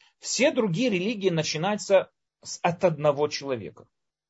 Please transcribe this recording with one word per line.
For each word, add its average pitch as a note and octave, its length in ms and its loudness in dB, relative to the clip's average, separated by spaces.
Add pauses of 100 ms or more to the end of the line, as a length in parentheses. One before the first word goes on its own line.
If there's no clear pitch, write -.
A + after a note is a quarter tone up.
(200)
все C#4 320 2
другие A#3 380 0
религии G3 400 0
начинаются F3+ 840 0 (320)
с, - 180 -14
от F3 220 0
одного D3 460 2
человека. B2+ 580 -8 (420)